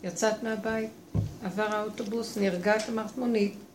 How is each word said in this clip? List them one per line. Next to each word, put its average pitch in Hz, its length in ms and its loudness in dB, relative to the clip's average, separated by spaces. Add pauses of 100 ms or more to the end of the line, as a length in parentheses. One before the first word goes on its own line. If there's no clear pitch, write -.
יצאת 214 400 0
מהבית, 220 460 -2 (540)
עבר 208 320 0
האוטובוס, 214 600 -4
נרגעת, 202 520 4
אמרת, 220 280 -4
"מונית, 226 360 4 (220)